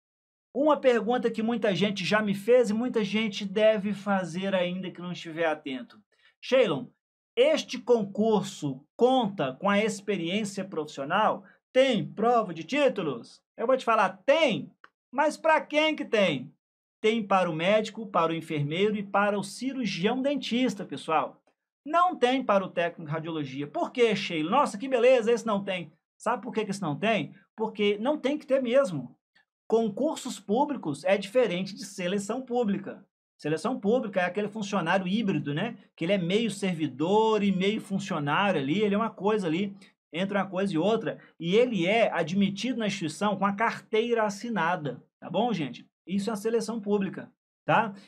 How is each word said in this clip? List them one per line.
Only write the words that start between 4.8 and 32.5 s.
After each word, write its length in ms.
que 120
não 100
estiver 360
atento. 540
"Sheilon, 440
este 400
concurso 1040
conta 560
com 180
a 140
experiência 800
profissional? 800
Tem 340
prova 460
de 100
títulos?" 800
Eu 100
vou 80
te 80
falar, 420
tem, 460
mas 240
pra 240
quem 340
que 120
tem? 480
Tem 200
para 300
o 20
médico, 540
para 240
o 40
enfermeiro 600
e 80
para 340
o 60
cirurgião 800
dentista, 600
pessoal. 560
Não 300
tem 280
para 220
o 40
técnico 340
em 100
radiologia. 540
Por 240
quê, 240
Sheila? 340
Nossa, 260
que 120
beleza, 440
esse 140
não 180
tem. 280
Sabe 240
por 100
que 140
que 60
esse 100
não 160
tem? 380
Porque 440
não 180
tem 220
que 80
ter 120
mesmo. 560
Concursos 720
públicos 640
é 120
diferente 600
de 100
seleção 560
pública. 640